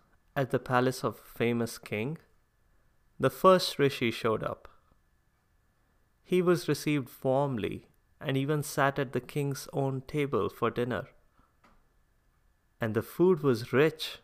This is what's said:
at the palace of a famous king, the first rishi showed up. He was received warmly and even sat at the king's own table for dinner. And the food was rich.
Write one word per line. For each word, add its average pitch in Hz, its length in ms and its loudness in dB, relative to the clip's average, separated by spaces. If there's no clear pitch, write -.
at 135 140 -2
the 135 80 2
palace 127 440 0
of 113 160 -4
a - 200 -20
famous 117 400 -2
king, 117 400 -6
the 131 120 2
first - 480 4
rishi 135 320 2
showed 110 320 -2
up. - 260 -8
He 180 180 0
was 175 280 2
received 147 420 0
warmly 131 640 0
and 135 180 -4
even 143 260 0
sat 139 360 0
at 135 140 -2
the 131 80 -2
king's 139 540 -6
own 135 280 -2
table 139 460 -2
for - 220 -2
dinner. 120 380 -4
And 110 140 -2
the 110 80 0
food 175 400 2
was 123 320 2
rich. 151 500 0